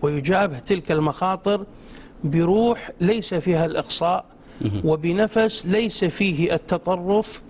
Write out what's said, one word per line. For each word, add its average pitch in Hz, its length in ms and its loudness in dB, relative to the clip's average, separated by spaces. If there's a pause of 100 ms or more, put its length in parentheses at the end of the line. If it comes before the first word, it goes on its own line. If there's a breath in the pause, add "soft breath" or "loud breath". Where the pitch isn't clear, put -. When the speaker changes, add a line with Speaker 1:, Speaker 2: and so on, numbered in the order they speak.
Speaker 1:
ويجابه 147 580 0
تلك 180 320 -2
المخاطر 185 760 0 (580 loud breath)
بروح 185 680 2 (100)
ليس 202 320 0
فيها 165 320 2
الإقصاء 170 600 -2 (360 loud breath)
Speaker 2:
مهم. 101 220 -2
Speaker 1:
وبنفس 180 840 0
ليس 202 400 0
فيه 170 480 0
التطرف، 185 960 -2